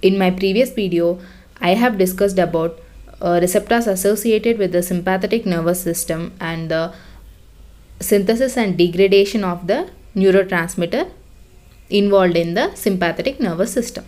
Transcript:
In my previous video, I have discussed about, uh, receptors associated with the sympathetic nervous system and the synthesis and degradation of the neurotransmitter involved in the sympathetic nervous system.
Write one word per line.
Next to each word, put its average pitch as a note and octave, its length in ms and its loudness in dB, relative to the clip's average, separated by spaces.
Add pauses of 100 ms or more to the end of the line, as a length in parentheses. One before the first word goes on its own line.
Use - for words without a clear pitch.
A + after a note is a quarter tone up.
In F#3+ 160 4
my F#3+ 140 2
previous F#3+ 420 0
video, E3+ 460 0 (420)
I - 100 0
have A#3 280 2
discussed F#3+ 400 0
about, E3 400 0 (420)
uh, F3 220 2
receptors G#3+ 460 0
associated G#3+ 720 0
with F#3+ 120 0
the F3+ 100 0
sympathetic F#3 640 -2
nervous F3 380 0
system E3 560 -6
and E3 320 -6
the E3 240 -2 (1040)
synthesis A3+ 580 0
and G3 220 -2
degradation G3 640 2
of F3 240 -4
the C#4+ 240 -2 (240)
neurotransmitter F#3+ 960 0 (800)
involved G3 460 4
in E3+ 180 0
the D4+ 220 -2
sympathetic F#3 640 -2
nervous F#3 320 -2
system. - 360 -6